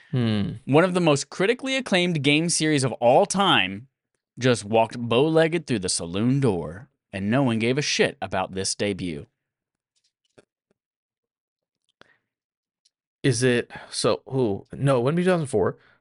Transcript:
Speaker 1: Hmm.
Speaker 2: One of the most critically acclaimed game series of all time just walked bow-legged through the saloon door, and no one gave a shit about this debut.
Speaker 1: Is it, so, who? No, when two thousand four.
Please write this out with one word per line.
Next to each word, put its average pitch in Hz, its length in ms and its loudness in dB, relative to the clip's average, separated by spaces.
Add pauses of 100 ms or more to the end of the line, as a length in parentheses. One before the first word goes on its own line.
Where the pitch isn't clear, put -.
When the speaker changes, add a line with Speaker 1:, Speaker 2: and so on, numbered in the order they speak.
(120)
Speaker 1:
Hmm. 110 420 0 (120)
Speaker 2:
One 147 180 4
of 185 100 0
the 180 80 2
most 147 280 2
critically 262 460 -2
acclaimed 180 480 0
game 151 260 2
series 156 340 0
of 127 100 -2
all 135 320 4
time 120 640 0 (520)
just 120 260 2
walked 110 340 0
bow-legged 160 680 2
through 117 120 0
the 90 100 -4
saloon 101 500 -2
door, 92 500 -2 (240)
and 98 180 -4
no 139 120 2
one 117 160 0
gave 120 180 0
a 151 40 -2
shit 143 400 -2
about 95 320 -4
this 95 220 -6
debut. 90 500 -6 (4000)
Speaker 1:
Is 120 180 2
it, 123 300 2 (180)
so, - 380 -2
who? 113 460 -2
No, 135 260 0
when 135 160 0
two 180 80 0
thousand 175 240 0
four. 107 300 0 (240)